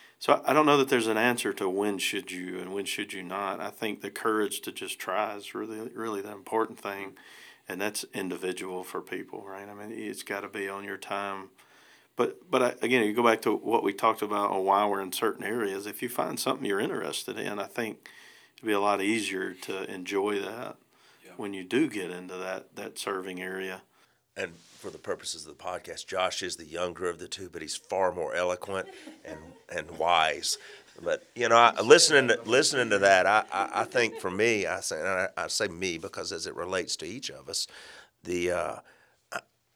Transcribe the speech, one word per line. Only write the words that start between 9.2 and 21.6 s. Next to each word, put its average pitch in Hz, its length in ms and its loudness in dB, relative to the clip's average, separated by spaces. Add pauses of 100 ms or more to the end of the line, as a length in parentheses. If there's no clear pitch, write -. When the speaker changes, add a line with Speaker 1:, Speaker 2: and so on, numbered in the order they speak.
Speaker 1:
right? 98 220 -14
I 104 60 -16
mean, 104 180 -14
it's 107 300 -8
gotta 101 260 -6
be 101 180 -6
on 98 160 -8
your 101 140 -8
time. 98 540 -6 (640)
But, - 360 -2
but 131 120 4
I, 123 200 2
again, 120 240 4
you 104 80 0
go 120 80 4
back 113 200 6
to 110 120 4
what 110 280 2
we 98 120 2
talked 110 260 2
about 101 300 0
on 95 140 0
why 98 220 6
we're 98 140 0
in 95 120 -6
certain 104 320 -2
areas. 101 420 -4
If 104 160 -8
you 123 80 -4
find 143 280 -4
something 135 280 -2
you're 98 120 0
interested 117 600 -4
in, 104 200 -6
I 98 60 -6
think - 420 -6 (500)
it'd - 100 -16
be 107 80 2
a 101 60 2
lot 101 200 2
easier 98 540 -2
to 95 360 -8
enjoy 98 500 -2
that 104 360 -8 (480)
Speaker 2:
Yeah. - 120 -20
Speaker 1:
when 101 180 -6
you 92 100 -8